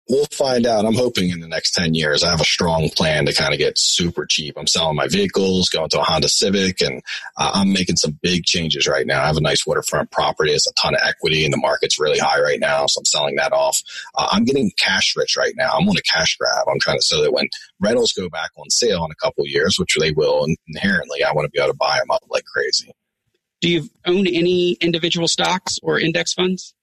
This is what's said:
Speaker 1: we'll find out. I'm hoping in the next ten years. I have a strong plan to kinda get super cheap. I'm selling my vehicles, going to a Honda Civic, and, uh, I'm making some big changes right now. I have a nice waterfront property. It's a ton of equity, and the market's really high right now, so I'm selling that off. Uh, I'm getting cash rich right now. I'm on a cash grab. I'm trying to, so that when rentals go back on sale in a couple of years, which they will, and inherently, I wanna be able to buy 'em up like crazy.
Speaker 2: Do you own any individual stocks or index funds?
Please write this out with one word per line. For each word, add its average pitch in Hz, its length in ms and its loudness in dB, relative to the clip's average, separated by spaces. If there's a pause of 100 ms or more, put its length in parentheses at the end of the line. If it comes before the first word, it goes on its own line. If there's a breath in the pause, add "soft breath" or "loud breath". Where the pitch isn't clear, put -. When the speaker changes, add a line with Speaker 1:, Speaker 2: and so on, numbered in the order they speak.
Speaker 1:
we'll 139 240 4
find 127 320 2
out. 110 220 2
I'm 110 80 2
hoping 120 340 0
in 85 120 -4
the 82 80 -14
next 80 240 -2
ten 82 200 0
years. 76 320 2
I 85 60 0
have 85 100 0
a 78 60 2
strong 80 420 0
plan 76 380 0
to - 80 0
kinda 73 240 0
get - 180 0
super - 480 0
cheap. 73 320 -2
I'm 76 100 -6
selling 80 300 0
my 69 100 0
vehicles, 95 640 2
going 80 220 -2
to 76 100 2
a - 20 2
Honda 82 280 2
Civic, 95 500 0
and, 67 220 -2 (340 loud breath)
uh, 73 160 0
I'm 98 220 2
making 90 220 0
some 78 260 -2
big 87 220 0
changes 78 420 0
right 69 200 0
now. 69 160 0
I 71 40 2
have 78 100 2
a - 60 0
nice - 240 0
waterfront 73 460 -2
property. 87 400 0
It's 80 140 0
a - 140 -6
ton 73 140 0
of - 100 0
equity, 78 400 0
and 71 80 0
the 71 60 0
market's 78 420 0
really 73 180 2
high 73 220 2
right 73 180 2
now, 71 280 0
so 69 140 0
I'm - 40 -6
selling 73 320 0
that 71 160 0
off. - 300 2 (320 loud breath)
Uh, 147 180 0
I'm 117 120 2
getting 135 340 2
cash - 360 0
rich - 220 -2
right - 220 0
now. 65 140 0
I'm 85 140 2
on 190 120 2
a - 120 -6
cash - 280 0
grab. 62 280 -2
I'm 69 140 0
trying 76 160 0
to, - 60 0
so 78 180 0
that 73 140 2
when 69 140 0 (320 loud breath)
rentals 113 320 2
go 92 180 -6
back 80 260 -8
on 73 140 -10
sale 98 340 0
in 78 60 -6
a - 120 -16
couple - 220 0
of 71 60 -8
years, 80 280 0
which - 220 -2
they 78 120 2
will, 73 320 2
and 80 120 0 (120)
inherently, 78 540 -2
I 71 100 2
wanna 76 180 -2
be 71 80 -6
able 69 140 2
to 69 40 -4
buy 69 220 0
'em - 120 -2
up 67 200 -2
like - 160 -4
crazy. - 460 -4 (680)
Speaker 2:
Do 170 80 0
you 165 220 -2 (160)
own 185 200 4
any 175 540 2
individual 165 480 0
stocks 175 540 -2
or 156 180 0
index 165 320 0
funds? 185 500 -2